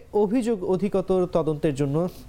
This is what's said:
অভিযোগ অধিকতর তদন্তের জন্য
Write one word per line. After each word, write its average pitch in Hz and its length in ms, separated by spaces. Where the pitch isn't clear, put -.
অভিযোগ 208 520
অধিকতর 185 600
তদন্তের 156 480
জন্য 147 340